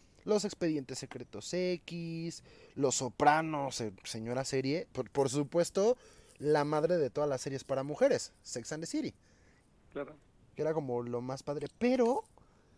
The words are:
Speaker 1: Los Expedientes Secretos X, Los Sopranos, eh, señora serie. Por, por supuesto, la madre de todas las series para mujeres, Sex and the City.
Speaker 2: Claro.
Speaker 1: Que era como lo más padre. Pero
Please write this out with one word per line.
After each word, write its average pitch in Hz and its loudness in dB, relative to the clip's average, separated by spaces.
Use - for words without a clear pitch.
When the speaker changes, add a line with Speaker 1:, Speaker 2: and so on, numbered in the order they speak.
Speaker 1:
Los 208 2
Expedientes 156 -2
Secretos - -10
X, 170 -4
Los 131 2
Sopranos, 147 2
eh, 107 -4
señora 117 -4
serie. 135 0
Por, 127 -6
por 135 0
supuesto, 170 2
la 147 4
madre 151 2
de 139 2
todas 147 0
las 131 -2
series 135 -6
para 135 0
mujeres, 151 2
Sex - -10
and 160 -8
the 170 -8
City. 294 -4
Speaker 2:
Claro. 143 -10
Speaker 1:
Que - -6
era 156 0
como 127 -2
lo 120 -4
más 127 -6
padre. 147 -6
Pero 247 2